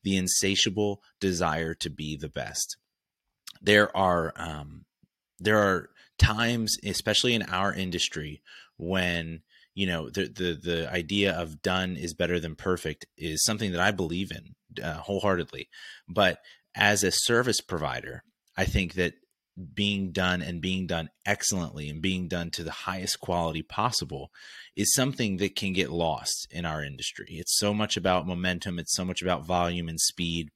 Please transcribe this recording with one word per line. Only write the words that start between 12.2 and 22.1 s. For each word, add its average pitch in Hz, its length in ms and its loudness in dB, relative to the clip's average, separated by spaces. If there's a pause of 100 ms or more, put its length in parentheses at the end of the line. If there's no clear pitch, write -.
than 80 160 -6
perfect 87 520 -4 (100)
is 78 260 -2
something 104 300 0
that 85 80 0
I 101 100 6
believe 90 400 -2
in, 76 240 -14 (260)
uh, 78 180 -4
wholeheartedly. 90 680 0 (400)
But 92 300 4 (380)
as 101 280 2
a 90 80 4
service 120 480 2
provider, 67 640 -6 (320)
I 95 80 0
think 92 300 2
that 87 220 0 (580)
being 101 380 0
done 90 300 2
and 85 200 -6
being 92 260 -2
done 82 220 -2 (160)
excellently 82 640 -2
and 78 120 -8
being 92 280 -2